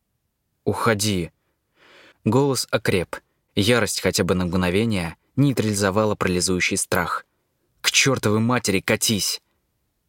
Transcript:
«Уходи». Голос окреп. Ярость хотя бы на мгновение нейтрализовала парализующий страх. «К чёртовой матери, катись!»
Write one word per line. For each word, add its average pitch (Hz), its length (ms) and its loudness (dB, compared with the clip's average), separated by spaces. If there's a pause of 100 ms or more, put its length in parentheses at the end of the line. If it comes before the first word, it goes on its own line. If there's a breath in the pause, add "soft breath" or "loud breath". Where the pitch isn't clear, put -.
(640)
«Уходи». 101 680 0 (960 soft breath)
Голос 127 460 2
окреп. - 460 -2 (380)
Ярость 110 460 2
хотя 95 240 0
бы 92 100 0
на 90 120 0
мгновение 90 680 0 (200)
нейтрализовала 107 800 2
парализующий 90 640 0
страх. - 480 -2 (560)
«К - 80 -8
чёртовой 113 500 2
матери, 113 400 0
катись!» - 600 -2 (680)